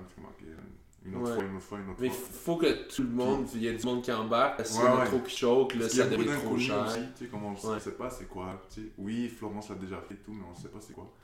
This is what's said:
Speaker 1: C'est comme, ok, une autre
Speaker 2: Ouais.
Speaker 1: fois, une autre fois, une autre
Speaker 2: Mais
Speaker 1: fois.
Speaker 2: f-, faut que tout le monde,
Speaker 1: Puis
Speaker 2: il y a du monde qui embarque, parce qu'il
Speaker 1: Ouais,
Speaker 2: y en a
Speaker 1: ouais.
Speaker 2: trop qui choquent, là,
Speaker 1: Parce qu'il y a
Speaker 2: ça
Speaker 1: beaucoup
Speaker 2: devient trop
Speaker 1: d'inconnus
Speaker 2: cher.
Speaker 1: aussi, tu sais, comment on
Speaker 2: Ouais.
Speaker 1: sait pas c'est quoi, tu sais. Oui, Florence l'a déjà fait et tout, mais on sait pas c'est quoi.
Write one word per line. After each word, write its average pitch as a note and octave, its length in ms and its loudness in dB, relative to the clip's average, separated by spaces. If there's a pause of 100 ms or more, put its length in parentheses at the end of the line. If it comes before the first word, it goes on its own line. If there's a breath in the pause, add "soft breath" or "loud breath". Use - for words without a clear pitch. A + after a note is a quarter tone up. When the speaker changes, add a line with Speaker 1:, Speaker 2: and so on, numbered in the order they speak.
Speaker 1:
C'est - 60 -20
comme, D2+ 120 -16
ok, - 180 -18 (600)
une F#2+ 120 -8
autre A#2+ 140 -2
Speaker 2:
Ouais. A#2 40 0
Speaker 1:
fois, G2+ 100 0
une F#2+ 120 -6
autre F2+ 80 -10
fois, G#2 160 -8
une F#2+ 100 -8
autre F2+ 100 -8
Speaker 2:
Mais B2+ 100 2
Speaker 1:
fois. - 80 -4 (100)
Speaker 2:
f-, - 20 -14
faut - 260 -2
que D3+ 380 2
tout C3+ 80 0
le B2 60 2
monde, B2+ 400 2
Speaker 1:
Puis A#2 80 -6
Speaker 2:
il A2 80 -2
y A#2 40 2
a A2+ 60 0
du A2+ 100 -6
monde B2 160 2
qui A#2+ 120 -2
embarque, A#2 460 4
parce A2 120 -2
qu'il A2 100 0
Speaker 1:
Ouais, B2 60 8
Speaker 2:
y - 20 10
en B2+ 100 10
a - 20 6
Speaker 1:
ouais. A#2+ 60 4
Speaker 2:
trop B2 120 4
qui - 180 -4
choquent, B2+ 380 6
là, A#2 60 0
Speaker 1:
Parce A2+ 100 2
qu'il B2 80 4
y B2+ 40 8
a - 20 8
Speaker 2:
ça - 60 2
Speaker 1:
beaucoup A2 120 4
Speaker 2:
devient C#3+ 140 2
trop B2+ 140 -2
Speaker 1:
d'inconnus B2 180 2
Speaker 2:
cher. G#2 180 2
Speaker 1:
aussi, A2+ 120 0 (180)
tu B2 80 -10
sais, A#2 60 -10
comment G#2 180 -6 (120)
on A2 120 -4
Speaker 2:
Ouais. G#2+ 80 -2
Speaker 1:
sait G#2+ 160 -8
pas B2 140 -6
c'est F#2 180 -12
quoi, F#2+ 420 -8
tu A2 120 -10
sais. G#2+ 40 -10 (100)
Oui, A2+ 320 -2
Florence G#2 420 -8
l'a G2 40 -6
déjà F#2 260 -8
fait G2 140 -12
et G2 40 -14
tout, - 140 -14
mais G2+ 160 -10
on F2 60 -14
sait - 140 -12
pas G#2+ 120 -14
c'est - 120 -18
quoi. F#2+ 200 -16 (120)